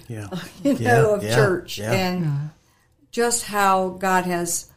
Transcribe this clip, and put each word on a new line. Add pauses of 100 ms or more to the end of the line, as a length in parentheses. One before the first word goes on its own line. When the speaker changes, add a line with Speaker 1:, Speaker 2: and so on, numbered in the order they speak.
Speaker 1:
Yeah. (180)
Speaker 2:
<laughs>
you
Speaker 1:
Yeah,
Speaker 2:
know,
of
Speaker 1:
yeah,
Speaker 2:
church
Speaker 1:
yeah.
Speaker 2:
and
Speaker 3:
Yeah. (720)
Speaker 2:
just
how
God
has,